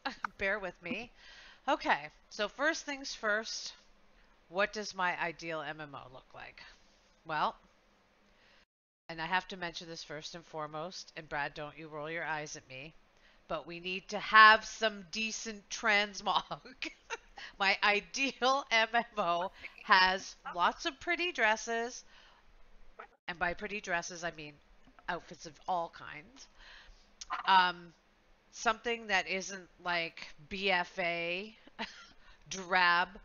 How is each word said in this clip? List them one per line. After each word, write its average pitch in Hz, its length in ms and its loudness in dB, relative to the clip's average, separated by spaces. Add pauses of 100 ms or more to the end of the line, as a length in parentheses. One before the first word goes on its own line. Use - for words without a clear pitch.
(160)
<laughs> - 220 -10
bear 202 200 0
with 185 240 -6
me. 180 300 -8 (560)
Okay, 226 420 2 (200)
so 208 160 -2
first 302 400 -2
things 277 260 -8
first, 220 600 -4 (800)
what 202 220 2
does 208 220 -6
my 175 260 0
ideal 165 400 -4
M 156 200 -8
M 143 160 -12
O 127 160 -14
look 127 200 -20
like? - 300 -18 (640)
Well, 160 300 0 (1500)
and 165 120 -10
I 160 60 -4
have 185 220 0
to 196 80 -8
mention 170 320 -8
this 165 160 -12
first 156 320 -10
and 165 80 -16
foremost, 156 720 -10
and 160 120 -12
Brad, 147 260 -4
don't 147 220 -10
you 156 120 -16
roll 151 200 -8
your 165 140 -6
eyes 151 320 -4
at 151 140 -16
me, 135 260 -16 (540)
but 160 180 -6
we 170 140 -12
need 185 300 -6
to 208 100 -4
have 220 440 12
some 202 460 -4
decent 220 580 -8
transmog. 202 920 0 (480)
<laughs> - 500 -12
My 196 240 4
ideal 247 880 2
M 226 240 4
M 233 100 2 (140)
O 175 320 0 (320)
has 185 540 6 (180)
lots 185 320 0
of 294 140 -4
pretty 349 320 -2
dresses, 233 720 -2 (1200)
and 175 100 -8
by 175 180 -2
pretty 208 260 -8
dresses 170 420 -6
I 170 80 -4
mean 151 220 -14 (560)
outfits 175 380 -8
of 156 200 -16
all 170 320 -2
kinds. 151 480 -16 (1000)
Um, 175 440 4 (600)
something 226 560 -2
that 185 180 2
isn't 180 420 -6 (160)
like 170 440 -2 (200)
B 196 220 -2
F 180 300 0
A, 175 540 -4 (240)
<laughs> 226 80 -6 (600)
drab, 180 600 4 (160)